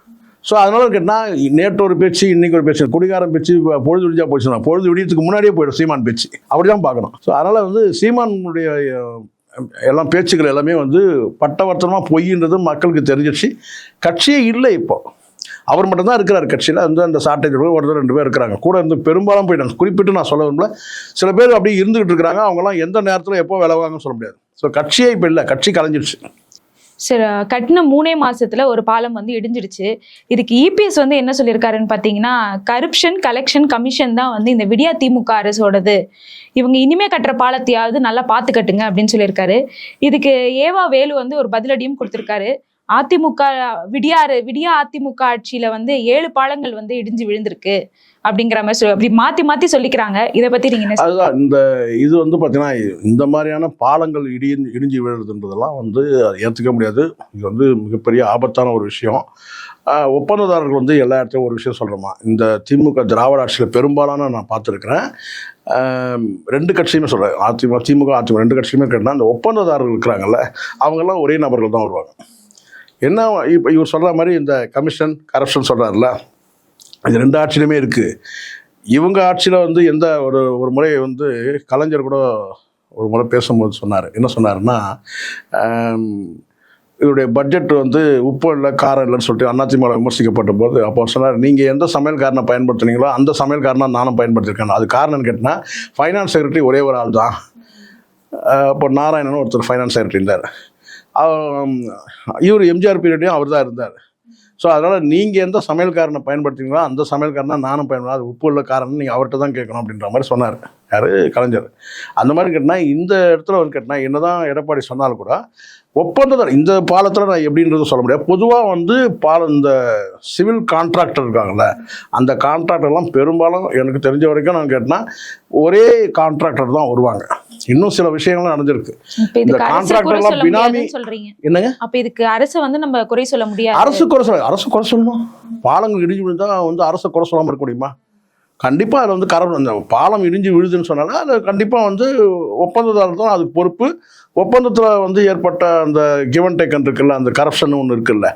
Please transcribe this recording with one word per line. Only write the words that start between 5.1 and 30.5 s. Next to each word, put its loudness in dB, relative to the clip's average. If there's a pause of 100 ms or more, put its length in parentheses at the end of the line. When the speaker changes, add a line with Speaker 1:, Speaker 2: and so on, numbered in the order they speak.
Speaker 1:
முன்னாடியே 2
போயிடும் -2
சீமான் -2
பேச்சு. -4 (200)
அப்படிதான் 2
பார்க்கணும். -4
So -4
அதனால 2
வந்து 0 (120)
சீமானுடைய, -2 (280)
அஹ், -10 (600)
எல்லாம் 2
பேச்சுக்கள் 2
எல்லாமே 0
வந்து 2 (380)
பட்டவர்த்தனமா 0
பொய்ன்றது 0 (100)
மக்களுக்கு 0
தெரிஞ்சிருச்சு. 0 (560)
கட்சியே 2
இல்லை 2
இப்போ, -2 (680)
அவர் 2
மட்டும்தான் 0
இருக்கிறாரு 2
கட்சியில. 0
வந்து 2
அந்த 0
சாட்டை 0 (280)
ஒரு 0
ரெண்டு 0
பேர் 2
இருக்கிறாங்க, -2
கூட 2
இருந்து 0
பெரும்பாலும் 2
போயிட்டாங்க. -2
குறிப்பிட்டு 2
நான் -2
சொல்ல 2
விரும்பல, -2 (440)
சில 0
பேர் 6
அப்படியே 2
இருந்துகிட்டு 2
இருக்கிறாங்க. 0
அவங்கெல்லாம் 0
எந்த -2
நேரத்துல 0
எப்போ -4
விலகுவாங்கன்னு 0
சொல்ல -8
முடியாது. -14 (180)
So -4
கட்சியே 2
இப்ப 0
இல்ல, 2
கட்சி 0
கலைஞ்சிருச்சு. -2 (800)
Speaker 2:
சார், 0 (240)
கட்டின 2
மூணே 4
மாசத்துல 0
ஒரு 2
பாலம் -2
வந்து -8
இடிஞ்சிடுச்சு. -6 (440)
இதுக்கு 0